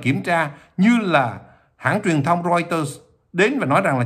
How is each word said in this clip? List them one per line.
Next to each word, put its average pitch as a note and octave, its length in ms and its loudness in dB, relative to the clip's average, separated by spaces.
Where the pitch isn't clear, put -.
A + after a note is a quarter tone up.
kiểm D3 220 -2
tra, E3 280 -2
như A3+ 200 4
là C#3 420 0
hãng F3 280 -2
truyền D#3+ 200 0
thông E3+ 200 -2
Reuters E3+ 480 -2
đến A3+ 260 0
và F3 60 -2
nói D3 160 2
rằng D3 180 0
là A#2+ 60 0